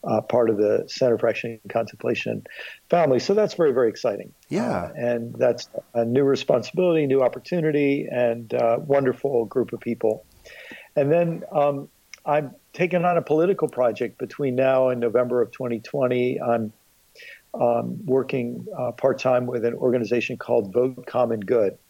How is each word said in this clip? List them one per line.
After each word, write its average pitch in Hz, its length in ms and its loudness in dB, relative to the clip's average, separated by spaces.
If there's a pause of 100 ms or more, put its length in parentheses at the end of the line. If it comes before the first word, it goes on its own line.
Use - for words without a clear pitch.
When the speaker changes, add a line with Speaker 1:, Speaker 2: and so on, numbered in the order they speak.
Speaker 1:
uh, 107 180 0
part 117 280 2
of 104 80 0
the 104 300 2
Center 120 320 2
for 120 100 0
Action 113 340 -6
and - 80 -16
Contemplation 113 760 -4 (440)
family. 147 300 4
So 196 160 -2
that's 214 180 2
very, 156 180 2
very 120 160 2
exciting. 101 460 -4 (160)
Speaker 2:
Yeah. 220 220 -2
Speaker 1:
Uh, 87 260 -6
and 120 380 -4
that's 120 340 0 (240)
a 117 100 2
new 123 200 2
responsibility, 147 840 2
new 135 160 2
opportunity, 147 920 0
and, 117 440 -2
uh, 120 300 2
wonderful 135 600 0
group 117 260 -2
of 117 80 -8
people. 110 460 -2 (720)
And 139 160 2
then, 170 400 0
um, 143 360 0 (380)
I've 147 240 0 (240)
taken 175 320 0
on 175 120 2
a 165 40 2
political 160 460 2
project 120 500 -2
between 127 380 -4
now 131 340 4
and 123 100 0
November 120 440 2
of 117 80 -2
twenty 120 280 -6
twenty. 127 640 0
I'm, 117 320 0 (800)
um, 120 520 0
working, 123 600 -2 (120)
uh, 123 160 -4
part-time 127 520 2
with 120 200 -2
an 120 100 0
organization 120 600 0
called 110 360 0
Vote 123 320 0
Common 117 340 0
Good. 101 380 0 (120)